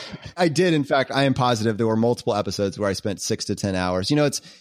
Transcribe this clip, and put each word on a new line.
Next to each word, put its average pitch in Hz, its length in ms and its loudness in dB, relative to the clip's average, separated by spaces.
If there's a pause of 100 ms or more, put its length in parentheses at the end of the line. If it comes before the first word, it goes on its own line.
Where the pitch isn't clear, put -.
(120)
<laughs> - 240 -16
I 175 120 2
did. 165 240 2
In 147 100 2
fact, 135 300 0
I 135 100 2
am 135 100 4
positive 117 440 2
there 113 100 0
were 110 80 2
multiple 117 380 0
episodes 101 440 -2
where 101 120 0
I 95 40 0
spent 92 280 -6
six - 240 -4
to 104 100 -2
ten 98 200 -2
hours. 92 340 -2
You 147 60 2
know, 147 100 4
it's, - 160 -2 (200)